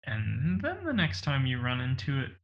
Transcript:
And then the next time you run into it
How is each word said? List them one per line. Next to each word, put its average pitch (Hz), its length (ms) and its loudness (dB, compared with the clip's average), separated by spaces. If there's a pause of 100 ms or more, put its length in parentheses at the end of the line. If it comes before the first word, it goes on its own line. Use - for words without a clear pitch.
And 113 580 0
then 359 220 -4
the 320 80 0
next 175 300 2
time 135 240 2
you 127 140 0
run 123 200 0
into 135 400 0
it 123 100 -2 (140)